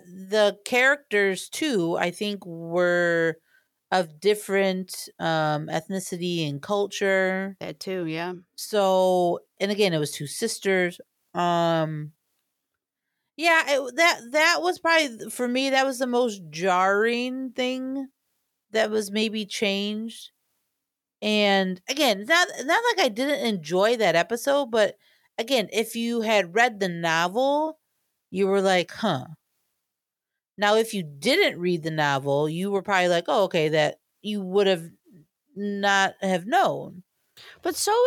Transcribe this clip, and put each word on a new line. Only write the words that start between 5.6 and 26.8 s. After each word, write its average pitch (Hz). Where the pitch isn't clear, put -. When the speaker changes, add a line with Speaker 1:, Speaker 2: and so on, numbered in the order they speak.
Speaker 1:
ethnicity 175
and 143
culture. 196
Speaker 2:
That 175
too, 185
yeah. 165
Speaker 1:
So, 185
and 196
again, 202
it 156
was 147
two 147
sisters, 185
um, 165
yeah, 320
it, 262
that, 330
that 311
was 359
probably, 311
th-, 220
for 247
me, 262
that 269
was 262
the 262
most 240
jarring 214
thing 262
that 220
was 214
maybe 214
changed, 208
and 196
again, 254
not, 339
not 349
like 359
I -
didn't 240
enjoy 196
that 180
episode, 240
but 220
again, 233
if 226
you 233
had 202
read 226